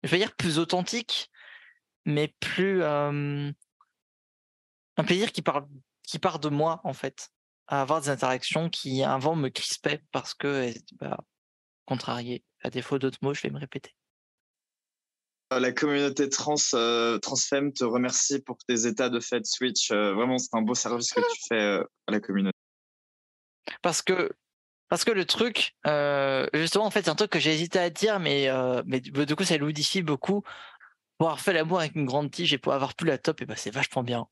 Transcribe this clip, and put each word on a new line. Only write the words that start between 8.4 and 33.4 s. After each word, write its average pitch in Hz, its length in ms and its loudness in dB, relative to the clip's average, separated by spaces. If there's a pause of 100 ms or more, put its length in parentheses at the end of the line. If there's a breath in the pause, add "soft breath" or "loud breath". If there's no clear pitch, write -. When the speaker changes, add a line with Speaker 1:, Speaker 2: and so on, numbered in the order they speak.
Speaker 1:
qui 135 340 -2
avant 139 320 2
me 139 140 0
crispaient - 520 -4 (100)
parce - 220 -6
que, 135 400 -2 (260)
bah, - 180 -6 (680)
contrariées. 120 580 -4 (200)
À 123 60 -2
défaut 127 300 -2
d'autres 131 240 -2
mots, 139 100 0
je - 80 -6
vais - 80 -2
me 139 100 -8
répéter. » - 360 -12 (1600)
Speaker 2:
Euh, 127 60 2
la 127 120 2
communauté 143 580 2
trans, 147 260 0 (200)
euh, 117 440 2
transfemme 139 540 -2
te 131 100 -2
remercie 123 560 2
pour 127 200 -10
tes 117 260 0
états 120 240 2
de 120 100 0
fait 117 260 -2
Switch. - 460 0
Euh, 104 220 2
vraiment, 127 240 2
c'est 127 180 -4
un 113 60 2
beau 113 140 2
service 120 360 -2
que - 80 0
tu 466 300 0
fais, 117 100 2
euh, 101 240 2 (240)
à - 60 -2
la 104 60 2
communauté. 98 360 0 (1300 loud breath)
Speaker 1:
Parce 170 200 0
que, 180 300 0 (560)
parce 175 160 0
que 240 80 2
le 190 140 0
truc, - 500 0 (120)
euh, 139 680 2
justement, 165 320 2
en 202 60 0
fait, 208 120 2
c'est - 60 2
un 156 60 0
truc 208 160 0
que 170 80 2
j'ai 151 140 4
hésité 170 260 0
à 175 100 2
dire, 202 300 0
mais, 143 280 2
euh, 127 380 2
mais 131 160 -2
du, 104 100 -14
du 147 240 0
coup, 190 80 -2
ça 175 140 2
ludifie 151 460 0
beaucoup. 160 400 0 (760 loud breath)
Pouvoir 160 240 0
faire 190 140 4
l'amour 165 240 2
avec 156 160 -2
une 151 100 0
grande 139 260 0
tige 165 220 0
et 139 40 2
pouvoir 135 200 2
avoir 135 160 -2
plus 170 140 -2
la 139 100 2
top, - 240 -2